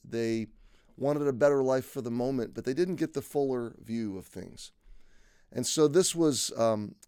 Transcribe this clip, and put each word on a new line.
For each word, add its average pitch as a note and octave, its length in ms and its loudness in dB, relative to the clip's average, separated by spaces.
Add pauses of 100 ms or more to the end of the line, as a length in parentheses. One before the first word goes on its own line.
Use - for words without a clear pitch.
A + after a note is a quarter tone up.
They A2+ 380 -2 (500)
wanted C#3+ 320 0
a C3+ 60 2
better C#3 300 4
life C3 220 2
for - 160 -10
the A#2 100 -4
moment, B2 420 -2
but A#2 120 -8
they C3 100 -2
didn't F3 220 0
get D#3 160 -4
the C#3 100 -4
fuller C3 580 -2
view A2+ 340 -4
of F#2 120 -12
things. - 460 -14 (800)
And B2 140 -2
so D#3 220 4
this F3 260 4
was, D#3 420 2
um, A2 380 2 (140)